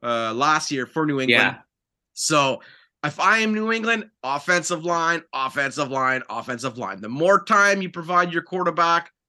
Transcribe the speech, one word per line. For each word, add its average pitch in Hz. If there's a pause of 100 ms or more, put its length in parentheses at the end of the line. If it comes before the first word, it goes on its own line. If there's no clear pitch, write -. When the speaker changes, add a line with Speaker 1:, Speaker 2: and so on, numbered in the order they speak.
Speaker 1:
uh, 117
last 151
year 131
for 156
New 143
England. 117
Speaker 2:
Yeah. - (560)
Speaker 1:
So 139 (420)
if 147
I 208
am 220
New 220
England, 226 (140)
offensive 160
line, 170 (120)
offensive 135
line, 131
offensive 120
line. 98
The 110
more 180
time 202
you 180
provide 175
your 165
quarterback, 170 (180)